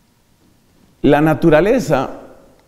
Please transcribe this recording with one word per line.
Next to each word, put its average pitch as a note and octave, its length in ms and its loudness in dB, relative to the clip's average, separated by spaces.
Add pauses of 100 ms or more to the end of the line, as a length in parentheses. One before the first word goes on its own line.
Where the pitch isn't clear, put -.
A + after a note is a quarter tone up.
(1040)
la C#3+ 180 2
naturaleza D#3 880 0 (580)